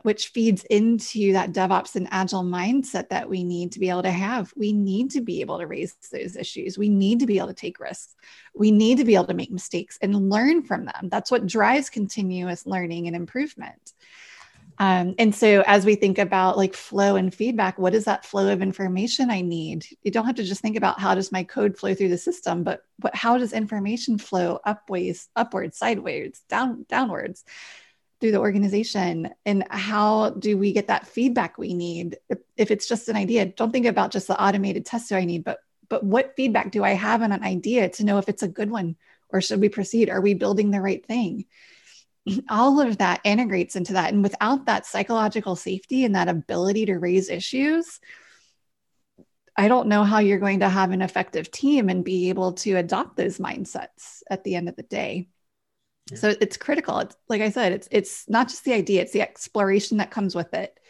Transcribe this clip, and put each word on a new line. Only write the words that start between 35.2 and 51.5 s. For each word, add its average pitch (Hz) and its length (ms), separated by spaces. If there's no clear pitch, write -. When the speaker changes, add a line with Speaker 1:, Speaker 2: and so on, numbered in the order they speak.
Speaker 1:
need, 170 200
but, - 160
but 220 140
what 226 340
feedback 226 360
do 202 100
I 202 120
have 214 280
on 226 80
an 202 140
idea 190 460
to 214 140
know 202 140
if 196 100
it's 208 140
a 202 60
good 208 240
one 175 240
or 190 120
should 196 200
we 208 80
proceed? 208 420
Are 190 100
we 202 140
building 202 380
the 202 80
right 190 260
thing? 220 380
<clears throat> 196 220
All 269 320
of 233 180
that 180 260
integrates 202 520
into 180 160
that. 170 180
And 202 120
without 220 420
that 202 220
psychological 208 720
safety 214 500
and 208 80
that 180 140
ability 185 580
to 196 100
raise 180 320
issues, 294 720
I 202 120
don't 247 200
know 208 160
how 214 140
you're 202 200
going 196 220
to 196 80
have 190 220
an 185 120
effective 180 480